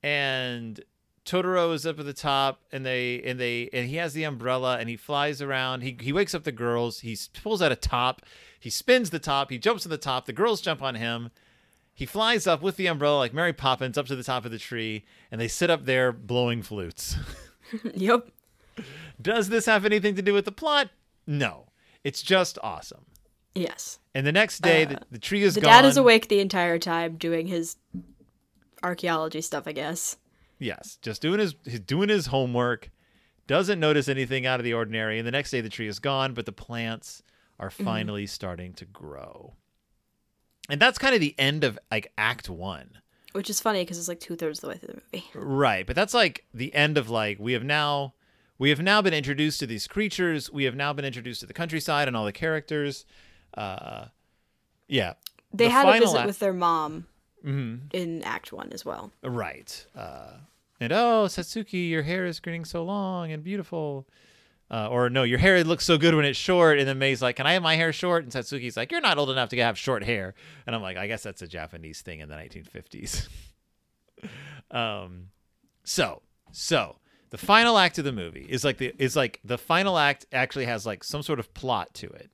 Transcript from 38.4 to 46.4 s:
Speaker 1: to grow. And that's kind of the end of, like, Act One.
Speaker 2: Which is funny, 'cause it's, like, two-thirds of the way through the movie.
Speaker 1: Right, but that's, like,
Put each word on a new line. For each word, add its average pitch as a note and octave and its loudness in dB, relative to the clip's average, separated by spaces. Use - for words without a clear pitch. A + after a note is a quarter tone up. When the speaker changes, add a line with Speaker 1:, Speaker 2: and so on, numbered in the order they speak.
Speaker 1:
to F#2+ -18
grow. D2+ -16
And C#3+ 0
that's B3+ 6
kind C4+ 4
of A3 6
the D3 2
end C#3+ 2
of, A2+ 0
like, A2 -4
Act A2 -2
One. F2 -10
Speaker 2:
Which G3 -6
is G#3 -2
funny, G3+ 0
'cause E3+ -10
it's, E3+ -8
like, E3+ -10
two-thirds E3 -6
of - -14
the - -10
way - -8
through - -18
the - -20
movie. F3+ -12
Speaker 1:
Right, B2+ 0
but A#2+ -4
that's, G3+ 0
like, G#3 2